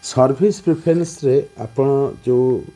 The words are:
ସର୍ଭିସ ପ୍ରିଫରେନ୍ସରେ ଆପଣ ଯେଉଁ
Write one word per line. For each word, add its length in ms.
ସର୍ଭିସ 520
ପ୍ରିଫରେନ୍ସରେ 680
ଆପଣ 220
ଯେଉଁ 220